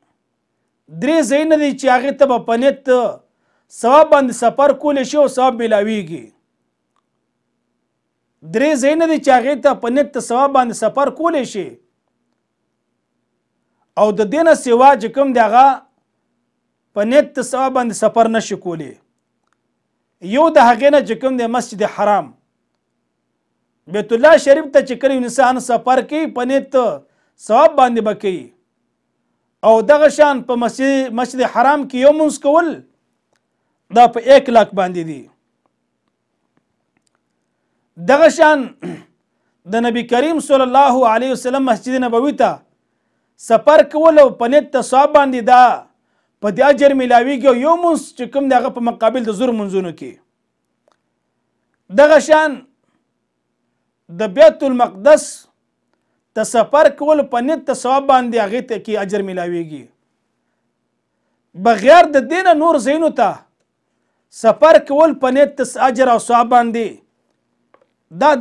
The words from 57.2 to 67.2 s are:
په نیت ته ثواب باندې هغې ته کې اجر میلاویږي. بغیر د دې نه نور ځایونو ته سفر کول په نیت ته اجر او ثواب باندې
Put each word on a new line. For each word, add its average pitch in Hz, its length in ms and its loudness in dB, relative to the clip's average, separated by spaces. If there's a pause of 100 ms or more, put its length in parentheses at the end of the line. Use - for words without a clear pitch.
په 240 140 -4
نیت 320 200 -6
ته 269 140 -4
ثواب 269 260 -2
باندې 247 360 0
هغې 214 260 -6
ته 220 60 -8 (100)
کې 220 160 -8
اجر 202 260 -6
میلاویږي. 170 560 -10 (1700)
بغیر 233 480 4 (120)
د - 20 4 (120)
دې 349 180 -2
نه 339 140 4
نور 320 240 2
ځایونو 302 240 -2 (100)
ته 202 100 0 (1080)
سفر 285 440 4 (100)
کول 294 340 2
په 254 140 0
نیت 285 200 0
ته 247 300 -4
اجر 254 260 0
او 226 120 2
ثواب 233 300 0
باندې 233 320 0 (1400)